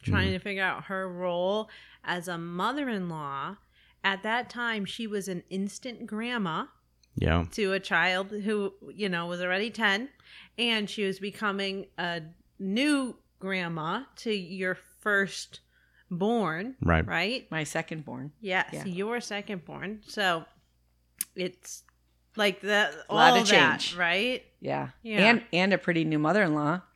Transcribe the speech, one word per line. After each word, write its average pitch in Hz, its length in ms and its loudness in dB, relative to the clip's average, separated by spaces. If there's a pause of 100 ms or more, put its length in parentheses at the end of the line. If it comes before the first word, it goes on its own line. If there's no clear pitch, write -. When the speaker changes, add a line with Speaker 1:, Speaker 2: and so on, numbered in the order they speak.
Speaker 1:
trying 196 220 2
Speaker 2:
Mm-hmm. 190 80 2
Speaker 1:
to 185 60 -4
figure 196 240 -2
out 165 220 0
her 190 240 -4
role 180 600 0 (340)
as 175 240 -4
a 175 100 -4
mother-in-law, 175 1200 -4 (480)
at 190 200 0
that 226 260 0
time 226 340 -2
she 226 240 -6
was 202 220 -4
an 175 200 -6
instant 202 560 -6
grandma 214 600 -4 (500)
Speaker 2:
Yeah. 82 360 2
Speaker 1:
to 190 200 -2
a 190 80 0
child 185 520 0
who, 208 420 -2 (200)
you 202 140 -4
know, 175 200 -2
was 175 140 -4
already 185 280 0
ten, 220 400 0 (480)
and 220 320 0
she 208 160 -2
was 190 140 -2
becoming 196 680 -4 (120)
a 170 240 -4 (380)
new 254 560 2 (240)
grandma 180 640 -4 (140)
to 226 160 -2
your 185 420 -2
first - 880 -2 (480)
born. 196 720 0
Speaker 2:
Right. 82 260 6
Speaker 1:
Right? 196 420 -2
Speaker 3:
My 160 140 -2
second 160 400 -6
born. 131 380 -10
Speaker 1:
Yes, 185 320 -2
Speaker 3:
Yeah. 151 100 -8
Speaker 1:
your 202 380 -4
second 202 420 -8
born. 165 420 -10
So 180 380 0 (920)
it's - 480 -10 (520)
like, 208 260 2
the, 202 280 2 (200)
Speaker 3:
A 185 60 -2
lot 262 180 10
Speaker 1:
all 240 80 8
Speaker 3:
of 214 80 2
Speaker 1:
that, 175 320 6
Speaker 3:
change. - 160 -4
Speaker 1:
right? 190 460 2 (180)
Speaker 3:
Yeah. 139 280 -2 (140)
Speaker 1:
Yeah. 220 160 -4
Speaker 3:
And, 220 320 6
and 185 220 4
a 175 40 6
pretty 165 280 0
new 156 140 2
mother-in-law, 156 640 2 (140)